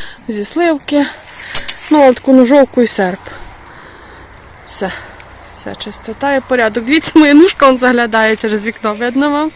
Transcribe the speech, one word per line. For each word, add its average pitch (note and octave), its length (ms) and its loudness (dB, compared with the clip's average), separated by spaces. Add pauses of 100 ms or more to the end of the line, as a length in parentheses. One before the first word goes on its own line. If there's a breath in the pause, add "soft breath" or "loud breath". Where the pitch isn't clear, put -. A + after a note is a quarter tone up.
(280 loud breath)
зі G#3 160 -6
сливки. D4 640 -2 (840 loud breath)
Ну, D4+ 120 4
але C4 100 6
таку C4+ 200 -2
ножовку C4 500 4
і A3+ 40 2
серп. F#3+ 340 -2 (1500 loud breath)
Все. F#3 240 -8 (640 loud breath)
Все G3 180 -14
чистота A#3 600 -8
і C4+ 60 0
порядок. A#3 440 -2
Дивіться, D4+ 300 0
моя D4 200 6
ножка, D4+ 340 4
он C4 100 2
заглядає A3+ 580 0
через G#3+ 300 -4
вікно. A3 280 -6
Видно B3 360 -2
вам? D4+ 260 -4